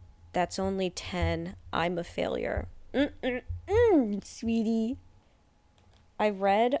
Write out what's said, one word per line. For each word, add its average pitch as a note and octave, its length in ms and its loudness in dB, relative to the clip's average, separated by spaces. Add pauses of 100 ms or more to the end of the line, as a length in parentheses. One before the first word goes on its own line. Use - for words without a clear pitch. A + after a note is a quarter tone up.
(340)
"That's F3 240 -2
only F#3+ 320 -2
ten. E3+ 640 -2 (160)
I'm F3 260 0
a E3+ 60 -4
failure." - 640 -4 (260)
Mm-mm-mm, C4 1300 2
sweetie. A3+ 720 0 (1200)
I G#3+ 100 4
read G3+ 500 4